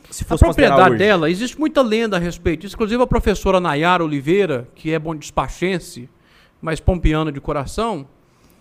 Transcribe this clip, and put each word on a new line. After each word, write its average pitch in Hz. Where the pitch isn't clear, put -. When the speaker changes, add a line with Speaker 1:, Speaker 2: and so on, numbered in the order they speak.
Speaker 1:
se -
Speaker 2:
a -
Speaker 1:
fosse -
considerar 294
Speaker 2:
propriedade 170
Speaker 1:
hoje? -
Speaker 2:
dela, 180
existe 214
muita 302
lenda 220
a -
respeito 170
disso. 202
Inclusive 233
a 240
professora 202
Nayara 170
Oliveira, 151
que -
é 160
bom 156
despachense, 151
mas 160
pompiana 156
de 139
coração, 151